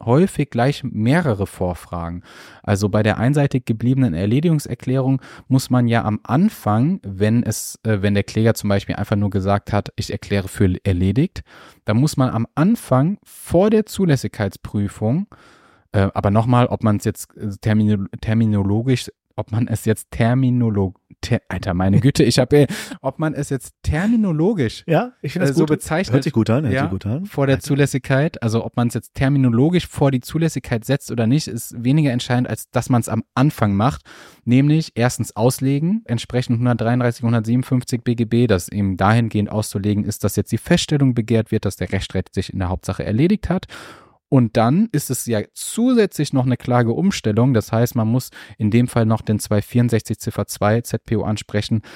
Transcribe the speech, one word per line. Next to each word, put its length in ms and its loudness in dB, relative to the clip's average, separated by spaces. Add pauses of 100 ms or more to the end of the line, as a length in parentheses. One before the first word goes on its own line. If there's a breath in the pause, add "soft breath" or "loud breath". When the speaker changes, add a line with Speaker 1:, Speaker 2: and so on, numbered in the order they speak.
Speaker 1:
häufig 480 2
gleich 340 0
mehrere 640 0
Vorfragen. 760 -6 (400 loud breath)
Also 260 0
bei 140 2
der 160 2
einseitig 480 0
gebliebenen 480 0
Erledigungserklärung 1040 0 (280 loud breath)
muss 220 2
man 160 4
ja 160 2
am 200 0
Anfang, 840 0
wenn 380 0
es, 420 -6
äh, 160 0
wenn 140 0
der 100 0
Kläger 300 2
zum 160 -6
Beispiel 260 -2
einfach 200 -2
nur 140 0
gesagt 420 -2
hat, 240 -2
„Ich 140 -8
erkläre 380 -4
für 340 0
erledigt“, 600 0 (420 loud breath)
da 100 -2
muss 220 2
man 140 2
am 240 -2
Anfang 680 2
vor 480 0
der 140 2
Zulässigkeitsprüfung 1400 -2 (680 soft breath)
äh, 180 4
aber 200 0
nochmal, 340 4
ob 160 -4
man's 220 0
jetzt, 320 -6
äh, 140 -8 (100)
termino-, 460 2 (140)
terminologisch, 880 0 (260)
ob 160 -8
man 160 0
es 160 -4
jetzt 260 -2
terminolog-, 880 0 (220)
ter-, 280 -2
Alter, 240 -6
meine 280 4
Güte, 240 4
ich 160 2
hab, 120 0
äh, 140 6 (340 loud breath)
ob 200 -6
man 140 -2
es 140 -8
jetzt 260 -8 (100)
terminologisch, 1040 0
Speaker 2:
Ja, 240 2 (100)
ich 120 -6
find 100 0
Speaker 1:
äh, 40 4
Speaker 2:
das 80 0
Speaker 1:
so 60 4
Speaker 2:
gut. 160 2
Speaker 1:
bezeichnet, 360 -2
Speaker 2:
Hört 100 2
sich 80 -2
gut 180 2
an, 140 2
hört 80 0
sich 100 0
Speaker 1:
ja, 40 -2
Speaker 2:
gut 200 -6
an. 200 -4
Speaker 1:
vor 200 -2
der 100 2
Speaker 2:
Danke. 120 -6
Speaker 1:
Zulässigkeit, 760 0
also 220 0
ob 120 -10
man's 180 0
jetzt 200 -8
terminologisch 720 2
vor 240 0
die 100 0
Zulässigkeit 640 -4
setzt 280 -4
oder 160 0
nicht, 180 2
ist 360 -10
weniger 280 2
entscheidend, 380 -2
als 220 -8
dass 200 -2
man's 180 2
am 140 -4 (140)
Anfang 400 2
macht, 260 0 (420 loud breath)
nämlich 520 2
erstens 400 -2
auslegen, 720 0
entsprechend 520 -2
hundertdreiunddreißig, 640 0
hundertsiebenundfünfzig 800 0
B 140 -2
G 80 0
B, 240 2
das 200 2
eben 280 -2
dahingehend 540 2
auszulegen 540 -2
ist, 200 -6
dass 100 -2
jetzt 160 -2
die 80 -2
Feststellung 560 2
begehrt 380 0
wird, 120 -2
dass 120 -4
der 160 -8
Rechtsstreit 420 -4
sich 180 -4
in 60 -6
der 100 -2
Hauptsache 360 -6
erledigt 440 0
hat. 180 -2 (640 loud breath)
Und 260 4
dann 340 2
ist 200 -4
es 160 -8
ja 160 -2 (100)
zusätzlich 800 0
noch 120 2
eine 120 0
Klageumstellung. 960 0
Das 160 0
heißt, 240 0
man 140 0
muss 220 -2 (280 loud breath)
in 140 0
dem 160 4
Fall 180 0
noch 140 2
den 180 -2
zwei 240 -2
vierundsechzig 560 0
Ziffer 300 -6
zwei 320 0
Z 240 -6
P 120 -4
O 60 0
ansprechen. 600 -4 (140 loud breath)